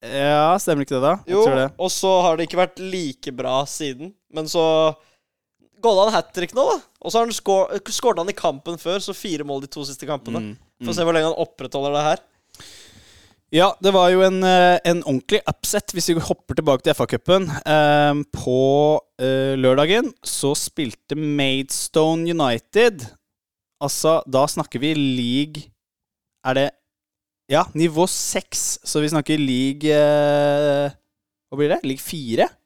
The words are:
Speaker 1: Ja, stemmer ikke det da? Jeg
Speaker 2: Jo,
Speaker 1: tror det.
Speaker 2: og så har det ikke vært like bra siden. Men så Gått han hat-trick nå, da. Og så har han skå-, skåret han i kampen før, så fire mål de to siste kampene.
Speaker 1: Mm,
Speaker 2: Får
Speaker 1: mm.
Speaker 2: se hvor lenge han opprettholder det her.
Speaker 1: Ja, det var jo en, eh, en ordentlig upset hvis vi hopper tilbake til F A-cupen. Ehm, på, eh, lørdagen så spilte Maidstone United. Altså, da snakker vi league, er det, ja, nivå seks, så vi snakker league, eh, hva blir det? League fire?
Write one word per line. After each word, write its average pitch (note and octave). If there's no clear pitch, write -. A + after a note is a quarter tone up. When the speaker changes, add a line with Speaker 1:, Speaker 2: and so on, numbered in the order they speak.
Speaker 1:
Ja, D3
stemmer D#3+
ikke C#3
det B2+
da? D#3
Jeg F3+
Speaker 2:
Jo, G#3
Speaker 1:
tror C#3
det. C3+
Speaker 2:
og F3+
så F#3+
har E3+
det E3
ikke F3+
vært F3+
like F3
bra B2+
siden. D3
Men D#3+
så D#3+
Gått A3
han G#3+
hat-trick F3+
nå, A#3+
da. G4
Og -
så A3+
har A#3
han A#3
skå-, G3
skåret A3+
han F3
i G3+
kampen D#3+
før, F3
så F#3+
fire D#3+
mål C#3
de C#3
to D3
siste C3+
kampene. C3
Speaker 1:
Mm, G#2+
Speaker 2:
Får A#2+
Speaker 1:
mm. -
Speaker 2:
se E3+
hvor E3
lenge D#3+
han D#3+
opprettholder C#3
det D3
her. D#3
Speaker 1:
Ja, F3+
det G3
var F3+
jo F#3
en, F#3+
eh, F3+
en E3+
ordentlig C#3+
upset -
hvis F3
vi E3
hopper -
tilbake C#3+
til D3+
F -
A-cupen. E3+
Ehm, D3
på, C#3
eh, C3+
lørdagen D3
så -
spilte -
Maidstone D3+
United. E3+
Altså, D#3
da C3
snakker D3+
vi D3
league, C#3
er C3
det, C3+
ja, D#3
nivå D#3+
seks, -
så -
vi D3+
snakker D#3
league, C#3
eh, D3
hva C3+
blir D3
det? E4
League C3+
fire? C#3